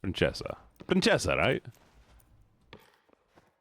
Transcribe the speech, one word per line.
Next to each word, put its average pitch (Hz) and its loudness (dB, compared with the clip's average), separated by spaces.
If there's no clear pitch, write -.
Princesa. - -4
Princesa, 180 2
right? 98 0